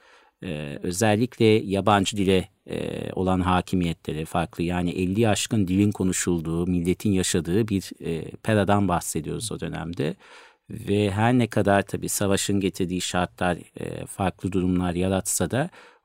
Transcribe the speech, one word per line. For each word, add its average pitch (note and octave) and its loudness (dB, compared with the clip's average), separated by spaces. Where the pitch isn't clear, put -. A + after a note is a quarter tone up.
E, D2+ -8
özellikle G#2+ 2
yabancı G2+ 4
dile, F#2 2
e, - -8
olan F#2 0
hakimiyetleri F2 -2
farklı. E2+ -4
Yani F2 -2
elliyi F#2+ 2
aşkın G2+ 0
dilin G2+ 4
konuşulduğu, F2 -2
milletin F2+ 0
yaşadığı F#2 0
bir, G2 -2
e, E2 -6
Pera'dan G2+ 2
bahsediyoruz E2 -4
o D#2+ -8
dönemde. E2 -4
Ve G#2 0
her A2+ 2
ne A#2+ 4
kadar G2 4
tabii - -6
savaşın G2 0
getirdiği F2+ -2
şartlar, F2+ -2
e, G1+ -8
farklı F#2 -4
durumlar F2+ 0
yaratsa F#2 0
da C#3 -2